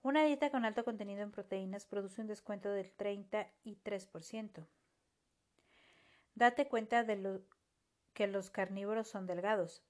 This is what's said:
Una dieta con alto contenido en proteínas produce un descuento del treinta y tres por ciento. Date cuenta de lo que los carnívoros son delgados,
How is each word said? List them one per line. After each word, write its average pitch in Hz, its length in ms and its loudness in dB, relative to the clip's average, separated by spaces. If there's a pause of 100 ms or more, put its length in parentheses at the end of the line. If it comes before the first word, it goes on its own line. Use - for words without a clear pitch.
Una 285 220 6
dieta 294 260 4
con 254 140 2
alto 220 200 0
contenido 202 380 -4
en 208 100 -6
proteínas 190 540 -6
produce 196 340 -4
un 220 80 -6
descuento 208 420 -6
del 196 220 -2
treinta 202 560 -4 (160)
y 208 120 -12
tres 196 300 -6
por 165 160 -14
ciento. 208 440 -10 (1700)
Date 240 320 6
cuenta 233 340 2
de 220 140 0
lo 190 240 -4 (760)
que 208 140 2
los 196 220 -2
carnívoros 202 580 -2
son 190 180 -6
delgados, 180 640 0